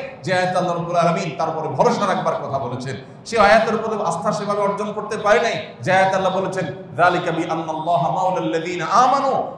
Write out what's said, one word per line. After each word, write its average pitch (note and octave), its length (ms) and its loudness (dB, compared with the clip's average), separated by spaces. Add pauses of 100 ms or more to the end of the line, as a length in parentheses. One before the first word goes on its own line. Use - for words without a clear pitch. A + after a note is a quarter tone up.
(240)
যে F#3 100 -2
আয়াত F3+ 240 0
আল্লাহ F3+ 180 0
রাব্বুল E3+ 200 -4
আলামিন E3+ 420 2
তার D#3+ 120 0
উপরে D#3 180 -4
ভরসা F#3+ 400 0
রাখবার E3 280 0
কথা C3+ 240 -6
বলেছেন। B2 360 -6 (300)
সে A3+ 140 -2
আয়াতের G#3+ 360 6
উপরে G#3+ 280 -4
আস্থা E3+ 280 -2
সেভাবে G3+ 300 -2
অর্জন G3+ 320 -2
করতে G#3 240 -6
পারে G#3 240 4
নাই G#3 260 -2 (140)
যে D3+ 100 0
আয়াত F#3+ 240 4
আল্লাহ F#3 260 0
বলেছেন, F#3 240 -4 (320)
"যালিকা F3 340 2
বি D#3+ 180 -2
আন্নাল্লাহা E3 600 0
মাওলাল F#3 320 0
লাযিনা E3 420 -2
আমানু", B3+ 720 2